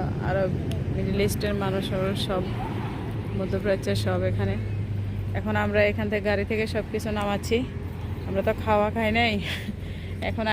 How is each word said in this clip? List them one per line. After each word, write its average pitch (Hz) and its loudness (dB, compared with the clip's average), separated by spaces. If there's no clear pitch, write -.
আরব 190 2
মিডল 196 0
ইস্টের 208 0
মানুষ, 190 0
সব 185 0
মধ্যপ্রাচ্যের 196 0
সব 107 2
এখানে। 202 0
এখন 214 -2
আমরা 208 4
এখান 208 0
থেকে, 208 0
গাড়ি 202 2
থেকে 220 2
সব 208 0
কিছু 214 -2
নামাচ্ছি। 202 0
আমরা 196 0
তো 214 2
খাওয়া 208 4
খাই 226 2
নাই, 233 6
এখন 220 -2